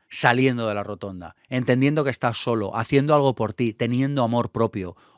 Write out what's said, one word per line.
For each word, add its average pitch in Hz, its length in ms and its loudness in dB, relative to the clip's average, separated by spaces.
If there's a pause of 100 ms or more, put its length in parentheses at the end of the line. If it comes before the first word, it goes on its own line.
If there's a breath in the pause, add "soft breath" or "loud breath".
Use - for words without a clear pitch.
Saliendo 123 580 2
de 104 80 -2
la 101 80 -4
rotonda, 92 520 -12 (140)
entendiendo 131 540 2
que 135 80 -2
estás 120 260 -2
solo, 107 380 -4
haciendo 151 400 2
algo 139 180 4
por 107 200 -4
ti, 117 200 -2
teniendo 131 500 -2
amor 117 280 0
propio, 101 440 -2 (220 soft breath)